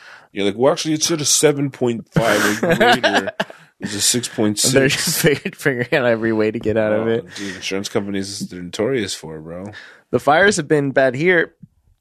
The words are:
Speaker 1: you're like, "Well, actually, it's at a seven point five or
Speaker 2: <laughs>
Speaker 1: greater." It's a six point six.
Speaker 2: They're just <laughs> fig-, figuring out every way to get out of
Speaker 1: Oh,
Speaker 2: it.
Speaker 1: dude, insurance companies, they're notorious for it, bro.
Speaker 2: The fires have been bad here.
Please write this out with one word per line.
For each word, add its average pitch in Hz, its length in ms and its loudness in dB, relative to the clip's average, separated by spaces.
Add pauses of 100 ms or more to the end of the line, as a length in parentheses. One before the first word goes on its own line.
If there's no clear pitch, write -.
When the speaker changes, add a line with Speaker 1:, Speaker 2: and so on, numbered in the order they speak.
(320)
Speaker 1:
you're 98 120 -2
like, 101 120 0
"Well, 127 160 4
actually, 160 220 -2
it's 151 160 -2
at 165 120 -2
a - 20 -4
seven 143 460 2
point 120 420 -2
five 107 500 2
or 170 120 2
Speaker 2:
<laughs> - 20 -
Speaker 1:
greater." 226 560 2 (480)
It's 98 140 -8
a 101 80 -6
six 120 260 0
point 107 300 0
six. 131 160 0
Speaker 2:
They're 135 140 4
just - 300 -2
<laughs> - 40 0
fig-, 151 340 0
figuring 123 380 -2
out 139 100 2
every 113 300 2
way 110 160 2
to 117 80 -4
get 107 180 -2
out 107 160 2
of 113 140 0
Speaker 1:
Oh, 113 40 2
Speaker 2:
it. - 260 -4
Speaker 1:
dude, 98 200 -10
insurance 95 320 -6
companies, 101 520 -6 (100)
they're 90 120 -12
notorious 107 520 -4
for 80 240 -12
it, - 40 -14
bro. 90 300 -12 (380)
Speaker 2:
The 123 100 0
fires 185 380 4
have 147 100 -6
been 143 220 2
bad 131 240 2
here. 170 400 2 (460)